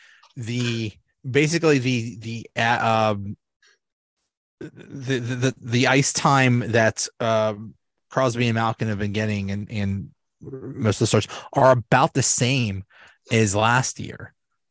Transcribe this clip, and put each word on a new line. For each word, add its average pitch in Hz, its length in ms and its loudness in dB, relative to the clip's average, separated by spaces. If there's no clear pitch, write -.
the, 117 560 -4
basically 151 500 2
the, 120 400 -2
the, 113 320 -12
uh, 113 560 2
um, 101 200 -10
the, - 580 -8
the, 123 180 -6
the, 127 240 0
the 123 260 0
ice 135 260 4
time 131 480 4
that, 110 340 2
um, 110 560 -2
Crosby 123 360 0
and 117 100 0
Malkin 113 320 -2
have 104 100 -4
been 101 140 -4
getting 104 380 -2
and, 101 200 -8
and 98 400 -6
most 131 540 -4
of - 40 -2
the 117 60 2
starts 110 220 2
are 131 200 6
about 127 400 2
the 139 100 0
same 120 640 -2
as 110 240 2
last 117 460 2
year. - 340 -14